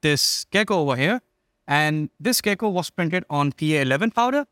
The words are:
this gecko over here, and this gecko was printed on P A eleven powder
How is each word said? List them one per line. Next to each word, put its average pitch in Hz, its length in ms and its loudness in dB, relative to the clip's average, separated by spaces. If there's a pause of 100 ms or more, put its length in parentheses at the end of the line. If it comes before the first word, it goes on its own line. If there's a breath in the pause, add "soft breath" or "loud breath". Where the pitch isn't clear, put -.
this - 500 0
gecko 202 260 2
over 143 160 0
here, 175 260 0 (460)
and 151 420 0 (120)
this 226 200 0
gecko 208 280 -2
was 180 200 -2
printed 175 420 -4
on 143 200 0
P 156 260 0
A 143 60 2
eleven 143 300 0
powder 262 400 0